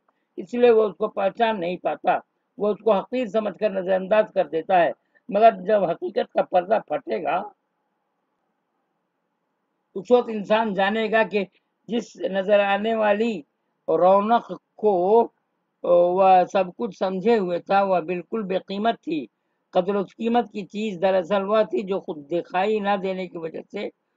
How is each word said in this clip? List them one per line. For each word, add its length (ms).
इसलिए 320
वो 140
उसको 240
पहचान 500
नहीं 200
पाता, 440
वो 120
उसको 220
हकीर 360
समझकर 440
नज़रअंदाज 540
कर 120
देता 300
है। 160
मगर 320
जब 220
हकीकत 520
का 60
पर्दा 400
फटेगा, 560
उस 160
वक्त 180
इंसान 440
जानेगा 500
कि 220
जिस 280
नजर 420
आने 360
वाली 500
रौनक 680
को, 460
अ, 40
वह 560
सब 320
कुछ 220
समझे 380
हुए 220
था, 240
वह 160
बिल्कुल 440
बेकीमत 520
थी। 320
कदर 220
उस 180
कीमत 400
की 100
चीज 360
दरअसल 440
वह 200
थी 200
जो 160
खुद 180
दिखाई 640
ना 180
देने 300
की 100
वजह 240
से 300